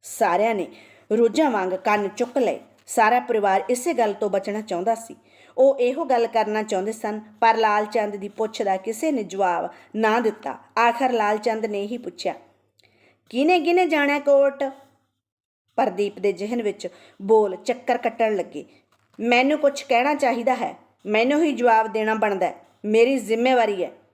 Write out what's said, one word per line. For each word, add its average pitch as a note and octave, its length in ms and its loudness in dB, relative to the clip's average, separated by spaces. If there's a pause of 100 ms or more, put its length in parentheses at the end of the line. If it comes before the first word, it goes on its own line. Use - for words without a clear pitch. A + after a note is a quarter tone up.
ਸਾਰਿਆਂ G#3 520 0
ਨੇ F3+ 120 -4 (460)
ਰੋਜ਼ਾਂ A#3 380 2
ਵਾਂਗ F#3+ 180 -2
ਕੰਨ G3+ 400 -2
ਚੁੱਕ A#3+ 300 -6
ਲਏ। G3 220 0 (260)
ਸਾਰਾ A#3+ 340 2
ਪਰਿਵਾਰ G3+ 500 0
ਇਸੇ B3 220 -2
ਗੱਲ A3+ 200 0
ਤੋਂ G3+ 180 -4
ਬਚਣਾ G3+ 300 -4
ਚਾਹੁੰਦਾ G3 340 -4
ਸੀ। - 220 -12 (420)
ਉਹ C4+ 200 4
ਇਹੋ B3+ 260 0
ਗੱਲ A#3+ 220 0
ਕਰਨਾ G#3+ 360 -2
ਚਾਹੁੰਦੇ G#3+ 300 -4
ਸਨ, G#3+ 280 -8 (200)
ਪਰ A3+ 160 4
ਲਾਲ G#3+ 300 2
ਚੰਦ G#3 300 -4
ਦੀ G3+ 120 -10
ਪੁੱਛ G#3+ 340 -6
ਦਾ F#3+ 140 0
ਕਿਸੇ A3 360 -4
ਨੇ A#3+ 100 -2
ਜਵਾਬ F3+ 480 -2 (260)
ਨਾ A3 240 2
ਦਿੱਤਾ। G#3+ 380 -4 (200)
ਆਖਰ A#3 340 2
ਲਾਲ G#3+ 260 0
ਚੰਦ A3 280 -2
ਨੇ G3+ 200 -4
ਹੀ A#3 120 -8
ਪੁੱਛਿਆ, F3+ 360 -8 (960)
"ਕਿਹਨੇ D#4 300 2
ਕਿਹਨੇ F4 260 2
ਜਾਣਾ C#4+ 320 0
ਕੋਰਟ?" C#4 460 2 (1120)
ਪ੍ਰਦੀਪ G3+ 420 -2
ਦੇ G3 140 0
ਜ਼ਿਹਨ G#3+ 300 -6
ਵਿੱਚ G3+ 260 -6 (340)
ਬੋਲ G3+ 340 4
ਚੱਕਰ A#3+ 420 -2
ਕੱਟਣ A3+ 380 0
ਲੱਗੇ। D#3 280 -8 (560)
"ਮੈਨੂੰ B3 380 2
ਕੁਛ C#4 260 0
ਕਹਿਣਾ C4 300 2
ਚਾਹੀਦਾ B3 400 0
ਹੈ, A#3 220 -6 (300)
ਮੈਨੂੰ B3+ 380 2
ਹੀ D4 80 0
ਜਵਾਬ A3 400 2
ਦੇਣਾ A3 220 -2
ਬਣਦਾ G3+ 320 0
ਹੈ, - 80 -4 (300)
ਮੇਰੀ A#3 340 4
ਜ਼ਿੰਮੇਵਾਰੀ A3+ 680 2
ਹੈ।" - 80 -8 (220)